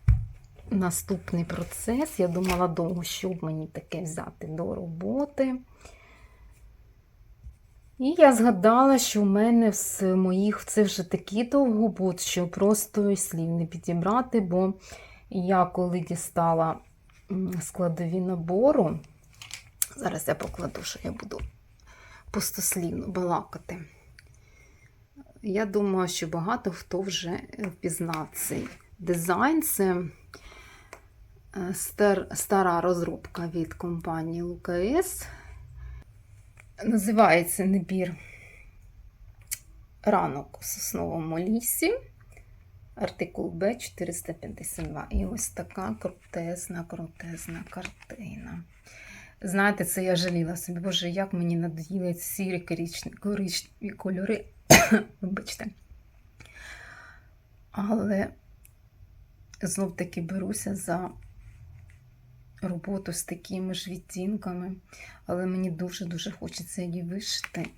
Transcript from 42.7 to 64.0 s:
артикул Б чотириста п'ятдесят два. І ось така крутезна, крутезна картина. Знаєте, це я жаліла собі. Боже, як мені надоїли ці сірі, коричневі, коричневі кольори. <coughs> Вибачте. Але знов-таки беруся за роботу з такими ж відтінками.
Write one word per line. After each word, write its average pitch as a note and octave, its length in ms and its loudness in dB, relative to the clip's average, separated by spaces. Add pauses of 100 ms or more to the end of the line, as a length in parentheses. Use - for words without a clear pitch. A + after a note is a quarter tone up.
артикул F3+ 540 -6
Б F#3 260 -2
чотириста - 580 -8
п'ятдесят - 540 -10
два. D3 220 -8
І F#3+ 160 0
ось G#3 240 -6
така F#3+ 520 -8
крутезна, F3 840 -8
крутезна E3+ 840 -12
картина. - 920 -14 (800)
Знаєте, G3 440 2
це F#3 180 -2
я F#3 120 4
жаліла F3 400 0
собі. E3+ 240 -8
Боже, F3 300 -2
як G3 240 -2
мені E3+ 220 0
надоїли E3+ 580 -2
ці F3 100 -8
сірі, F#3 360 -4
коричневі, E3+ 560 -6
коричневі G3+ 720 -4
кольори. F#3+ 560 -2 (360)
<coughs> - 400 2
Вибачте. G3 440 -6 (2000)
Але G3+ 560 0 (1300)
знов-таки F3+ 600 -4
беруся G3 540 -4
за F3+ 340 -4 (1500)
роботу F#3 520 -4
з - 100 -6
такими F#3 500 -6
ж F3+ 180 -8
відтінками. F#3 840 -6 (500)